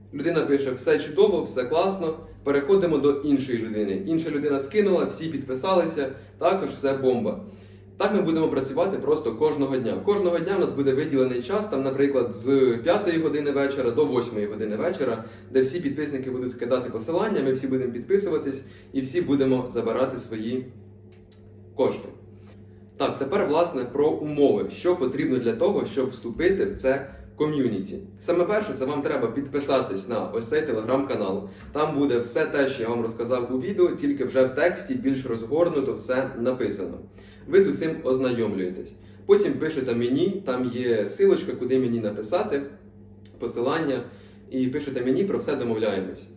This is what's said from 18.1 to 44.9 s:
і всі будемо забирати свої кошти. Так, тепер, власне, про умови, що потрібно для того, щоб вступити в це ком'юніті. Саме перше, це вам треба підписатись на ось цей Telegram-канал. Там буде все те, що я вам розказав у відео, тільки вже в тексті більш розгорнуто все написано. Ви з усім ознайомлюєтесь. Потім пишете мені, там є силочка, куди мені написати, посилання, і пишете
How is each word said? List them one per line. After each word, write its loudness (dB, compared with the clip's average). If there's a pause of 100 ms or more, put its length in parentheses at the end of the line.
і -2
всі -2
будемо 2
забирати -2
свої -6 (1120)
кошти. 0 (880)
Так, -2
тепер, 0
власне, 2
про 2
умови, 2
що 0
потрібно 0
для 2
того, 2
щоб -2
вступити 0
в -4
це 0 (260)
ком'юніті. -2 (200)
Саме 2
перше, 0
це -2
вам -2
треба 0
підписатись -2
на -2
ось -4
цей 2
Telegram-канал. -2 (240)
Там 0
буде 2
все 0
те, 2
що -4
я -2
вам 0
розказав -2
у -2
відео, 4
тільки -2
вже 4
в 2
тексті 0
більш 0
розгорнуто 0
все -2 (100)
написано. -2 (500)
Ви 8
з 4
усім 0 (120)
ознайомлюєтесь. -2 (340)
Потім 6
пишете -2
мені, 0
там 0
є 0
силочка, 4
куди 0
мені 0
написати, -2 (760)
посилання, -2 (480)
і 0
пишете -4